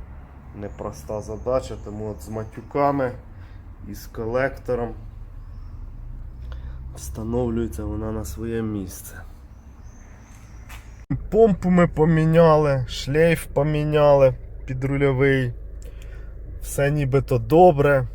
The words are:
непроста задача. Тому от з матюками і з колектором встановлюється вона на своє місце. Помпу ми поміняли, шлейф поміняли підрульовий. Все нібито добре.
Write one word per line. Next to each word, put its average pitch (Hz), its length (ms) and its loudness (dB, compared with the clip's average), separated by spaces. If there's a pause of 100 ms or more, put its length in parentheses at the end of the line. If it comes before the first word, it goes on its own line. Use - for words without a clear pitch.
(600)
непроста 104 600 -8
задача. 110 640 -4
Тому 107 260 -8
от 98 120 -12
з 104 60 -14
матюками 123 840 -2 (760)
і 101 60 -12
з - 120 -14
колектором 120 880 -4 (2000)
встановлюється 113 880 -4
вона 107 280 -4
на 107 120 -6
своє 113 380 -4
місце. 104 600 -8 (2000)
Помпу 202 400 4
ми 175 160 6
поміняли, 156 1040 6
шлейф 160 580 2
поміняли 147 880 4 (320)
підрульовий. 135 840 2 (1120)
Все 143 260 0
нібито 135 480 2
добре. 143 760 6